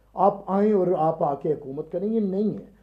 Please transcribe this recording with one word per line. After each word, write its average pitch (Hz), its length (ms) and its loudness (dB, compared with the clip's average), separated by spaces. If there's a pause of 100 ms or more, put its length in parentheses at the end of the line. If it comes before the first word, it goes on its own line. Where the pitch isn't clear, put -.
(160)
आप 202 340 2
आएँ 202 220 4
और 180 220 2
आप 160 280 0
आके 147 260 -2
हुकूमत 143 440 -4
करें, 190 160 -4
ये 226 120 0
नहीं 196 320 0
है। - 160 -10 (140)